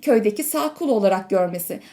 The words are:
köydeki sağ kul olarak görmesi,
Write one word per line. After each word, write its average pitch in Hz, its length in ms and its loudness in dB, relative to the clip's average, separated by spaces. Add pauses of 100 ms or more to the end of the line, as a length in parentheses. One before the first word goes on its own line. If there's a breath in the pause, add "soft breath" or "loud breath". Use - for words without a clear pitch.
köydeki 214 420 2
sağ 302 300 -4
kul 330 160 -4
olarak 196 400 2
görmesi, 180 500 -2 (140 loud breath)